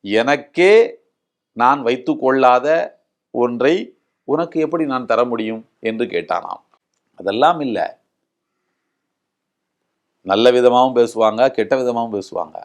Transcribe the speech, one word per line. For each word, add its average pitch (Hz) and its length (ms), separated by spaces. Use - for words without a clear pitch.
எனக்கே 139 680
நான் 131 300
வைத்து 135 260
கொள்ளாத 131 420
ஒன்றை 120 400
உனக்கு 160 360
எப்படி 160 280
நான் 127 180
தர 113 100
முடியும் 110 320
என்று 113 240
கேட்டானாம். 87 500
அதெல்லாம் 127 480
இல்ல, 107 120
நல்ல 107 300
விதமாகவும் 123 420
பேசுவாங்க, 113 440
கெட்ட 113 240
விதமாகவும் 117 360
பேசுவாங்க. 87 480